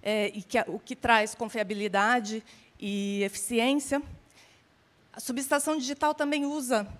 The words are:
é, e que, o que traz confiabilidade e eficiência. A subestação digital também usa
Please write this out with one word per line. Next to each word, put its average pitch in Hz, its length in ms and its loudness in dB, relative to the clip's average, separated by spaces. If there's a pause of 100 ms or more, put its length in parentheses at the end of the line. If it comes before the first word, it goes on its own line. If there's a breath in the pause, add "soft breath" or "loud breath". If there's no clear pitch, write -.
é, 208 240 0
e 208 160 -8
que, - 240 0
o 165 100 -6
que - 180 -10
traz 220 380 2
confiabilidade 214 1080 0 (360 loud breath)
e 202 440 -2
eficiência. 262 760 0 (1120 soft breath)
A - 80 -16
subestação 285 560 0
digital 285 380 0
também 294 320 0
usa 254 420 0 (120)